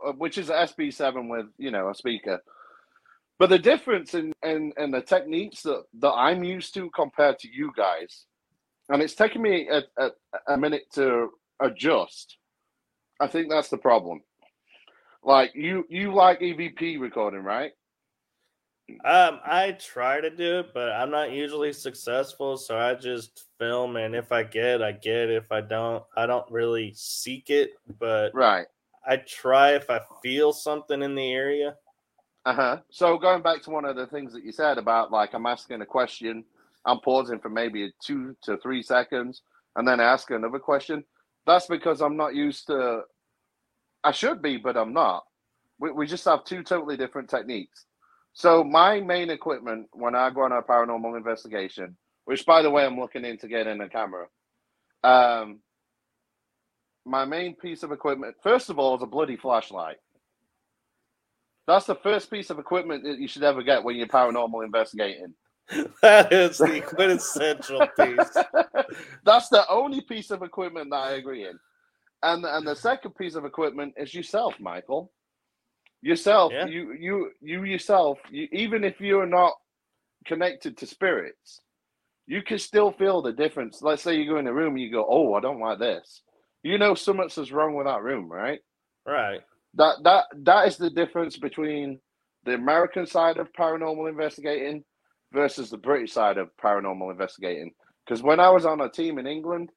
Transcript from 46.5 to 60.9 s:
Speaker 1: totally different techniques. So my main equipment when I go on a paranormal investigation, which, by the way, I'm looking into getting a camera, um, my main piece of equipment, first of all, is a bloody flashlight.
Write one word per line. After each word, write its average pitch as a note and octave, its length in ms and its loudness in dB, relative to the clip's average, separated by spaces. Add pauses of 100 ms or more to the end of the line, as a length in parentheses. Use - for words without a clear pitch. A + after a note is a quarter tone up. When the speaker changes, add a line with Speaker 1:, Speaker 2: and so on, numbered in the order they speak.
Speaker 1:
totally D3+ 340 -4
different B2+ 320 -8
techniques. A2 560 -8 (500)
So E3 280 6
my E3+ 360 6
main F3+ 300 -4
equipment A#2+ 640 -8
when A#2+ 240 -4
I B2+ 140 2
go C3 140 -2
on B2+ 100 2
a A#2+ 80 0
paranormal A#2 560 0
investigation, G#2+ 800 -8 (300)
which, C3 200 -6
by E3 160 8
the D#3 80 4
way, C#3+ 160 4
I'm B2+ 140 -4
looking B2 260 -10
into A#2 240 -12
getting A2 320 -4
a G2 80 -10
camera, F#2 380 -8 (760)
um, A#2+ 560 6 (1500)
my C3 200 -2
main E3+ 300 -6
piece E3+ 280 -12
of D3+ 80 -10
equipment, C#3 500 -6
first A3+ 280 2
of D#3 100 -4
all, C3+ 160 2
is B2 80 -6
a - 20 -6
bloody C3+ 300 -4
flashlight. G2+ 640 -4 (1700)